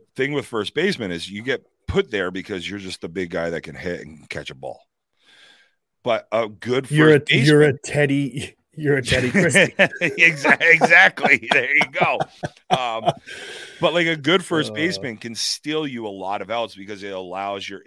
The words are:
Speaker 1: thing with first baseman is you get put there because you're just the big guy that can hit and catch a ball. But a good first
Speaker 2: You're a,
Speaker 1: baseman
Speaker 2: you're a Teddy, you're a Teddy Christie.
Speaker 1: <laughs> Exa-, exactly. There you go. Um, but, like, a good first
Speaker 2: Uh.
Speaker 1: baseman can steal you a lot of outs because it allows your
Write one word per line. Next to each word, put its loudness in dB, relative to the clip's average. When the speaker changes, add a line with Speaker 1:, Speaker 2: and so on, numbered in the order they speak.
Speaker 1:
thing -2
with -4
first -6
baseman -2
is -8
you -12
get -4
put -2
there -2
because -8
you're -10
just -12
the -10
big -6
guy -4
that -6
can -16
hit -8
and -20
catch -12
a -16
ball. -14
But -2
a 0
good -4
first -4
Speaker 2:
You're 8
a, 4
Speaker 1:
baseman 2
Speaker 2:
you're 8
a 2
Teddy, -2
you're 0
a -2
Teddy 0
Christie. 4
Speaker 1:
<laughs> -4
Exa-, 2
exactly. 6
There 2
you 4
go. 0
Um, -2
but, 0
like, 2
a -2
good 0
first -2
Speaker 2:
Uh. -12
Speaker 1:
baseman -4
can -12
steal -6
you -10
a -6
lot -6
of -12
outs -4
because -14
it -10
allows -8
your -14